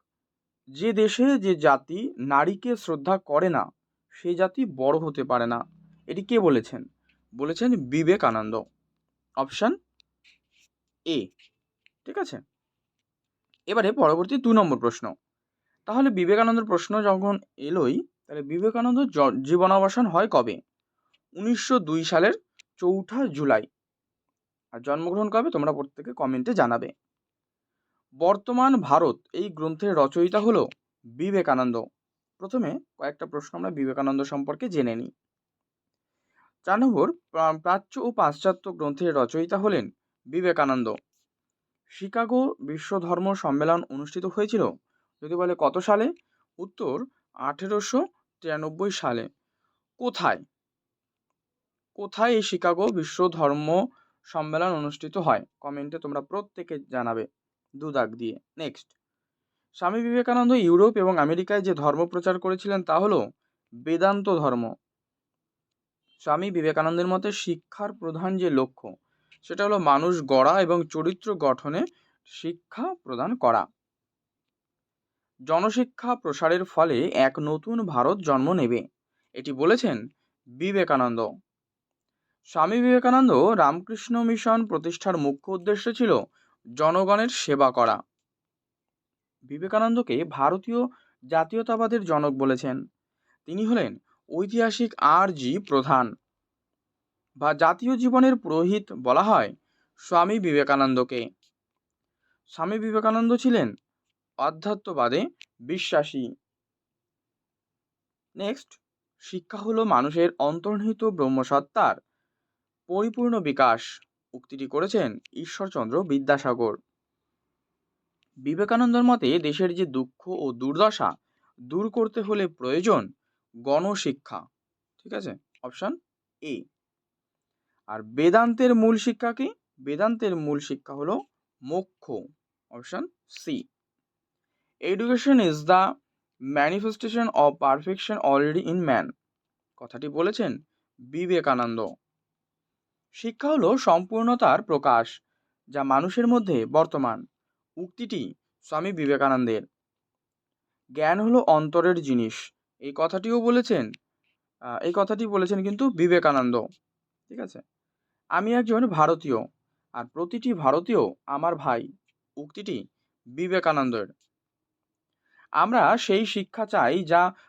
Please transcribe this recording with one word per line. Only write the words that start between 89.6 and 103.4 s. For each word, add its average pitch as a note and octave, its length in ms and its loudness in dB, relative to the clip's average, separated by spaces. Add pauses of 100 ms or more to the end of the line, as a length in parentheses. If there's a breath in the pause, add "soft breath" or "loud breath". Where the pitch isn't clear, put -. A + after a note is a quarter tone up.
ভারতীয় E3 540 0 (500 soft breath)
জাতীয়তাবাদের A3 760 0
জনক D3 300 0
বলেছেন। C3+ 520 -2 (600)
তিনি F#3+ 200 -4
হলেন G#3 320 0 (320)
ঐতিহাসিক A3 680 -2
আর F3+ 340 4
জি C#3+ 280 -4
প্রধান, C3+ 560 0 (1200)
বা D3 180 0
জাতীয় F#3 440 2
জীবনের B3+ 380 4
পুরোহিত F3+ 580 0
বলা B2+ 300 2
হয় E3+ 320 2 (420)
স্বামী F3+ 420 2
বিবেকানন্দকে। C3+ 920 0 (1160)
স্বামী F#3+ 320 -6
বিবেকানন্দ A3 560 0
ছিলেন A3 400 2 (640)